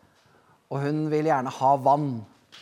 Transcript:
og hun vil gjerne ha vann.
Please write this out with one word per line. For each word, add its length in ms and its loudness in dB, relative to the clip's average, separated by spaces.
og 100 -4
hun 260 -2
vil 180 0
gjerne 260 0
ha 240 2
vann. 500 0